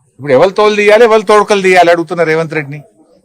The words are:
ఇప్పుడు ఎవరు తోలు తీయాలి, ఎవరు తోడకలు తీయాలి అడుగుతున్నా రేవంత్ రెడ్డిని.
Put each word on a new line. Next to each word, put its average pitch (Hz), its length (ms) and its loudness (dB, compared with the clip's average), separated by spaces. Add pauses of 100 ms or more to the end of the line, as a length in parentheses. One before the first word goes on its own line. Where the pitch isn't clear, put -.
(120)
ఇప్పుడు 139 200 -6
ఎవరు 151 160 2
తోలు 214 280 -2
తీయాలి, 208 280 2
ఎవరు 220 180 2
తోడకలు 202 400 0
తీయాలి 180 280 2
అడుగుతున్నా 170 340 -2
రేవంత్ 156 300 -4
రెడ్డిని. 147 280 -12 (420)